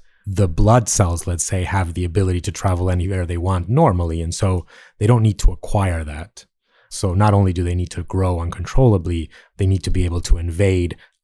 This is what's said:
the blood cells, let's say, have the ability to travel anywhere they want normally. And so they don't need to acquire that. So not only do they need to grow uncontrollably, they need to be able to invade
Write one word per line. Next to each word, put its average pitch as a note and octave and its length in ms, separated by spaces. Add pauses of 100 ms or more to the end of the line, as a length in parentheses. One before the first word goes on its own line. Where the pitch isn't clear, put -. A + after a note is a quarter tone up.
(280)
the G2 200
blood G#2+ 400
cells, E2+ 380
let's F2 180
say, F#2 200
have E2+ 320
the F2+ 100
ability F2+ 340
to F2 120
travel F#2 400
anywhere F2+ 340
they F2 120
want F2+ 300
normally. F2+ 540
And E2 140
so F#2 320 (320)
they G#2 80
don't A#2 160
need G#2+ 160
to - 120
acquire F2+ 520
that. D#2 420 (460)
So F#2 240
not G#2 180
only G2 200
do F2+ 100
they F2 100
need F2+ 160
to E2+ 140
grow F#2 360
uncontrollably, E2+ 920 (260)
they G2 80
need F#2+ 160
to - 80
be F2+ 160
able E2+ 160
to - 160
invade F2 580 (280)